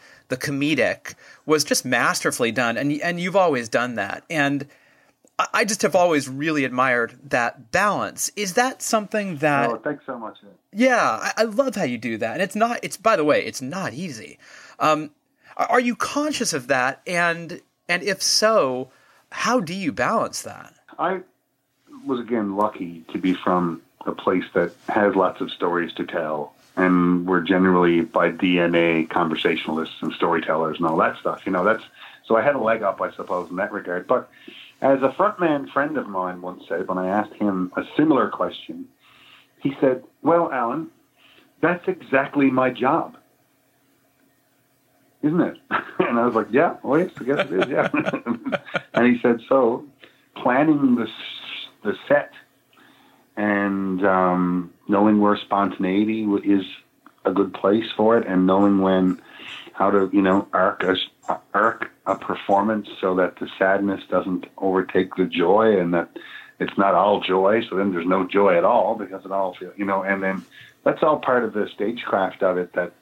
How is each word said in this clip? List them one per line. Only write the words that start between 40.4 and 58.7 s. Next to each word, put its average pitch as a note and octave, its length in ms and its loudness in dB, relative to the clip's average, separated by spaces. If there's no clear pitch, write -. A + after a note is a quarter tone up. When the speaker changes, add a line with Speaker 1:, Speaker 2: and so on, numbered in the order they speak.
Speaker 2:
Alan, C3 360 -4
that's F3 280 0
exactly C#3 640 2
my B2+ 200 2
job. B2+ 480 0
Isn't D#3+ 200 2
it?" F#2+ 160 -2
<laughs> - 160 -4
And C3+ 180 0
I A#2 80 2
was A#2 80 0
like, G#2+ 160 0
"Yeah, C#3+ 320 2
well, C3 180 0
yes, F3+ 200 -2
I - 60 -12
guess C#3 140 0
it F#3+ 120 -4
is, F#3 160 0
yeah." C#3+ 240 0
<laughs> - 1000 -6
And A#2+ 200 4
he A#2 80 -2
said, A#2+ 280 2
"So C3 360 2
planning C#3 600 4
the A2+ 80 2
s-, - 640 -12
the G2+ 120 -2
set C#3+ 240 2
and, G2 720 0
um, F2+ 680 2
knowing G#2 320 4
where G#2 180 4
spontaneity G2+ 880 0
w-, G2+ 360 2
is F#2 60 -6
a F#2 60 0
good F#2 220 0
place A2 320 2
for A2 220 4
it - 100 0
and F#2 200 4
knowing G2 320 4